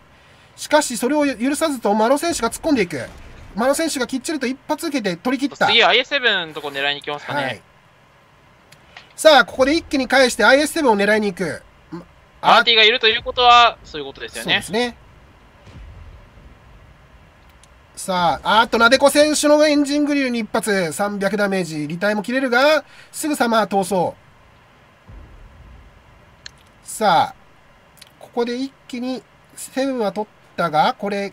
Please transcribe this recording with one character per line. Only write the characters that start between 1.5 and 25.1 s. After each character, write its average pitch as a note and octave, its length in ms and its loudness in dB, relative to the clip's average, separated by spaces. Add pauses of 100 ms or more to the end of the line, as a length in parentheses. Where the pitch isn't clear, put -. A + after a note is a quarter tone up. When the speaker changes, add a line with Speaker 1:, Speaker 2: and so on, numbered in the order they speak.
Speaker 1:
さ D#4+ 140 0
ず C4 100 -6
と、 G#3 140 0
マ A3 140 2
ロ C#4 100 2
選 E4+ 160 -2
手 - 80 -8
が A#3 80 -2
突 - 80 -12
っ - 40 -20
込 D#4+ 100 0
ん - 20 2
で A#3 80 2
い F3 40 -2
く。 C#3 160 -8 (520)
マ A3 120 -2
ロ C#4 80 2
選 D#4+ 160 -2
手 - 80 -8
が B3 80 -4
き C4 100 -8
っ C4+ 40 -6
ち E4+ 120 -8
り D#4 60 -6
と B3+ 80 -6
一 C4 200 -6
発 D4+ 200 -6
受 C#4 160 -4
け - 0 -
て F#3 140 -4
取 B3 220 -4
り C#4 100 -4
切 - 60 -16
っ - 40 -20
た。 F3 80 0
Speaker 2:
次、 A3+ 160 4
ア F3+ 100 4
イ A3 60 4
エ C4 60 0
ス - 40 -20
セ C#4+ 120 -4
ブ B3 80 2
ン F#3 200 -2
の D3+ 60 -14
と D3+ 80 -12
こ D3 60 -6
狙 C#3 220 -4
い C#3+ 40 -2
に C#3+ 60 -12
行 - 40 -18
き D3+ 60 -8
ま D3 80 -6
す - 80 -18
か B2+ 80 -8
ね。 C#3+ 80 -4
Speaker 1:
は C3+ 80 -4
い。 G#2 120 -12 (1500)
さ D#4 260 6
あ、 A#3 40 4
こ - 140 -16
こ C4 60 4
で C#4 100 0
一 E4 80 -2
気 - 160 -4
に B3 100 -4
返 B3+ 220 4
し - 60 -8
て、 G#3 80 0
ア A#3+ 100 6
イ C#4 60 4
エ D4+ 60 0
ス - 60 -6
セ E4 100 -4
ブ C#4 60 2
ン A3+ 40 6
を G#3 40 2
狙 G3+ 220 0
い - 20 -2
に G#3 80 -2
行 F#3 80 -8
く。 C#3+ 260 -8 (800)
Speaker 2:
ア G3+ 200 4
ー A3+ 40 2
テ A#3 80 0
ィ A3+ 40 2
が A3 60 4
い G#3+ 80 6
る B3 80 0
と A3+ 100 2
い A3 80 0
う A#3+ 60 -8
こ B3+ 100 -10
と B3 100 -2
は、 A#3+ 420 4
そ - 140 -14
う - 20 -10
い C#3 40 -10
う - 20 -14
こ C#3 60 -14
と - 80 -18
で A2+ 80 -12
す A#2 100 -16
よ A2+ 60 -10
ね。 E3 100 -2
Speaker 1:
そ G3 40 0
う - 20 -10
で - 60 -14
す D#3+ 60 -14
ね。 A#3+ 240 -4 (3000)
さ F3 480 -2
あ、 G3+ 180 4
あ - 20 8
ー A#3 40 2
っ - 20 -6
と、 A#3 100 0
な A3+ 100 8
で C4 100 6
こ C#4 120 6
選 D4 240 4
手 D4 140 0
の D4+ 160 6
エ D4+ 100 4
ン D4 100 2
ジ C#4+ 140 -2
ン D4 80 0
グ C#4+ 80 -2
リ C#4 100 0
ル B3+ 60 -2
に A#3+ 100 -4
一 G#3+ 100 -8
発、 G3 420 -2
三 G3+ 260 -4
百 G3 180 -2
ダ G3+ 120 0
メ G3 120 -2
ー F3+ 40 -2
ジ、 D#3 120 -10
履 D3+ 220 -6
体 G#3 160 -2
も G#3+ 80 -6
切 A#3+ 100 -8
れ C4 80 -2
る C4 100 -2
が、 C#4 340 2 (280)
す - 160 -8
ぐ D4 80 -4
さ A#3+ 120 0
ま A3+ 160 2
逃 G3+ 140 -2
走。 F3+ 380 -2 (2750)